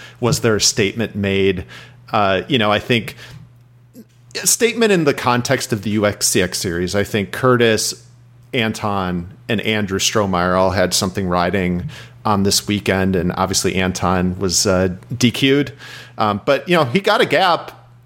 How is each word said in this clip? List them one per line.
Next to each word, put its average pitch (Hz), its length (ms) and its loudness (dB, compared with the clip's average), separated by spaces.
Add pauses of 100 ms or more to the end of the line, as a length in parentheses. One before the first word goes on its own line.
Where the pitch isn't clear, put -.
(220)
was 113 180 2
there 110 160 2
a 98 60 0
statement 104 520 0
made? 98 520 0 (460)
Uh, 95 360 2
you 135 100 2
know, 107 140 2
I 107 80 4
think - 360 -2 (1300)
a 202 60 -4
statement 226 440 2
in 175 120 2
the 139 100 4
context 123 600 0
of 101 100 -2
the 107 80 -2
U 104 140 2
X - 220 0
C 104 140 2
X 90 160 -2
series, 87 380 -2
I 101 80 2
think 98 280 -4
Curtis, 120 720 2 (480)
Anton, 98 800 -4 (140)
and 110 140 -2
Andrew 104 380 -2
Strohmeyer 92 580 0
all 95 140 4
had 92 220 0
something 98 340 -2
riding 90 640 0 (340)
on 101 200 2
this - 240 0
weekend, 95 480 0
and 90 180 0
obviously 92 420 -2
Anton 92 640 0
was, 95 300 -2
uh, 92 280 2 (220)
D 120 140 2
Q'd. 135 420 0 (460)
Um, 104 260 0
but, 139 240 0
you 175 60 2
know, 156 100 4
he 123 160 0
got 214 180 2
a 175 60 2
gap. 165 640 0 (160)